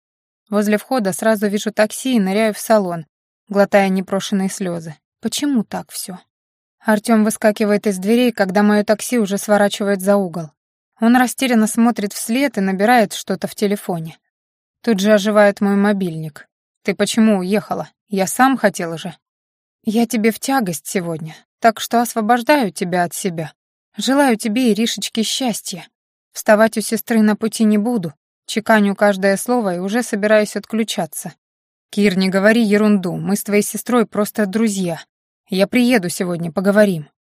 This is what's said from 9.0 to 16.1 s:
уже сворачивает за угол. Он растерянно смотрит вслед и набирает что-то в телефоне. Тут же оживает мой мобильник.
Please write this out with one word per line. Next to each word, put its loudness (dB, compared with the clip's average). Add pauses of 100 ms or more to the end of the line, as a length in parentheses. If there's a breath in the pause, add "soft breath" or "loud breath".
уже -2
сворачивает 0
за 2
угол. -6 (500)
Он 6
растерянно 2
смотрит 0
вслед -2
и -2
набирает 2
что-то -6
в -14
телефоне. -4 (640)
Тут 0
же 4
оживает 4
мой 2
мобильник. -2 (360)